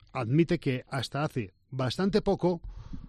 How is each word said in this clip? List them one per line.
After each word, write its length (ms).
admite 460
que 300
hasta 360
hace 300
bastante 520
poco, 380